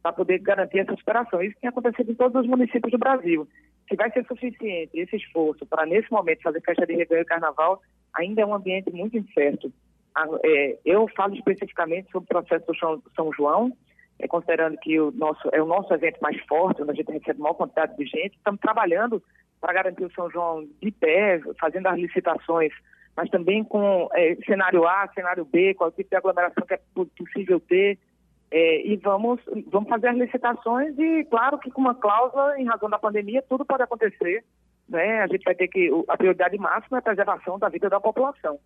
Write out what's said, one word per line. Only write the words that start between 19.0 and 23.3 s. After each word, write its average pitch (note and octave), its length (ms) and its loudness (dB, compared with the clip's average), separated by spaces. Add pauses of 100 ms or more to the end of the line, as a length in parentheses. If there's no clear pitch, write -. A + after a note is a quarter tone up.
pra - 120 -2
garantir F#3 320 0
o F3 80 -10
São F3 180 -6
João E3 380 -4 (120)
de G#3 120 -4
pé, F3 480 2 (180)
fazendo F3+ 300 -2
as F3 100 0
licitações, E3 720 0 (440)
mas D#3+ 120 -4
também F#3+ 360 2